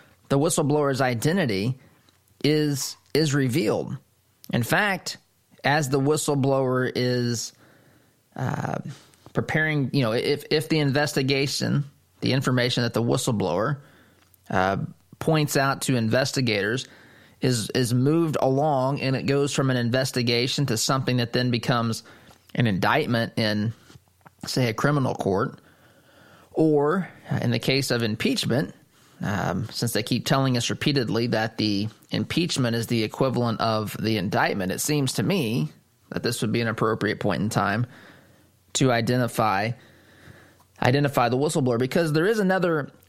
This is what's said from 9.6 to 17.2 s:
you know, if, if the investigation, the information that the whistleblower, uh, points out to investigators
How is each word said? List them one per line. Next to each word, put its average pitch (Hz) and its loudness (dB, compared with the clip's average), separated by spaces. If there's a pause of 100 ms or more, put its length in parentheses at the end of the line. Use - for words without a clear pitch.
you 143 2
know, 113 0
if, 143 -2
if 151 0
the 160 2
investigation, 139 0 (360)
the 117 0
information 127 2
that 117 -2
the 113 2
whistleblower, 117 0 (720)
uh, 95 0 (420)
points 156 0
out 135 2
to 135 0
investigators 117 0 (560)